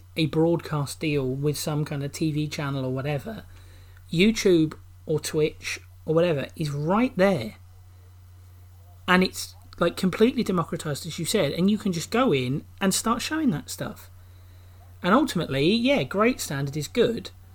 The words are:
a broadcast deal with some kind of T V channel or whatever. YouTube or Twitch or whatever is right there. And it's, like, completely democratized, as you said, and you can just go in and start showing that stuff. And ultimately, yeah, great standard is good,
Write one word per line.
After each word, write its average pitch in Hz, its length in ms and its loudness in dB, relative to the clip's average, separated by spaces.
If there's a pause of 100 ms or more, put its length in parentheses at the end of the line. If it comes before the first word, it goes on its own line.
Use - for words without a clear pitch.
(160)
a 160 100 2
broadcast 156 720 0
deal 147 260 0
with 139 320 -2
some 151 260 -2
kind 143 200 -4
of 139 80 -6
T 160 180 -2
V 151 160 -2
channel 139 380 -4
or 131 60 -2
whatever. 143 520 -4 (640)
YouTube 175 680 4 (300)
or 156 140 -2
Twitch - 640 -4 (260)
or 156 80 0
whatever 160 320 2 (100)
is 156 140 -4
right 175 460 0
there. 170 400 2 (1500)
And 180 180 6
it's, - 300 -6 (240)
like, 175 180 0
completely 220 460 2
democratized, 165 640 -2
as 160 120 -8
you 170 60 -4
said, 156 280 0
and 185 180 2
you 214 60 4
can 196 160 -2
just 165 180 -6
go 240 220 2
in 131 320 0 (160)
and 190 140 2
start 226 260 -2
showing 311 300 -2
that 143 180 -4
stuff. - 420 -10 (920)
And 180 100 2
ultimately, 170 580 2
yeah, 233 340 2
great 220 360 0
standard 139 380 -6
is 147 100 -6
good, 147 420 0 (240)